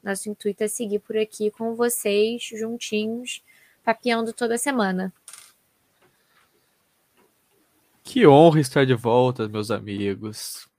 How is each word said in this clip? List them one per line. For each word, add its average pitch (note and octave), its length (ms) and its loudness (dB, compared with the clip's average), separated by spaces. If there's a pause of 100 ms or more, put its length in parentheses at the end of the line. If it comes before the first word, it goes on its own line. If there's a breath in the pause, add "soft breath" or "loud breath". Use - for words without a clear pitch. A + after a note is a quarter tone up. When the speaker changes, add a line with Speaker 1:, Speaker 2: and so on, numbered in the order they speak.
Speaker 1:
Nosso G3 260 -6
intuito G#3 360 -6
é - 20 -4
seguir G#3 320 -4
por G#3+ 180 -6
aqui G#3+ 320 -4
com A3+ 260 -6
vocês, A#3 680 0
juntinhos, A3+ 960 -6 (440 soft breath)
papeando A3+ 480 -2
toda A#3 240 -4
semana. F#3+ 560 -2 (3000)
Speaker 2:
Que A#3 240 4
honra D#3 320 8
estar C#3 260 2
de B2+ 80 2
volta, A#2+ 540 2
meus G#2+ 240 -6
amigos. G2+ 960 -8 (120)